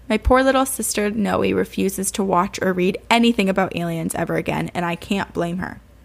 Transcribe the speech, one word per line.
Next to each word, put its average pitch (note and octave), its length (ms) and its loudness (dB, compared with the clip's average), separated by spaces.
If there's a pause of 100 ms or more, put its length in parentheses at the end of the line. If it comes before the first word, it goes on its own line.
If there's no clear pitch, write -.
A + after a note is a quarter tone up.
My A3 80 2
poor B3+ 260 4
little C4 220 4
sister, A3 440 -2
Noe, F#3+ 440 2
refuses F#3+ 580 -2
to - 120 -2
watch F#3+ 380 0
or F#3 120 2
read F#3 240 0 (120)
anything A#3 400 4
about F#3+ 260 0
aliens E3+ 400 -4
ever E3+ 200 -2
again, D#3+ 380 -2
and F3 120 -4
I E3+ 100 -4
can't - 380 -6
blame E3+ 260 -4
her. - 200 -8 (260)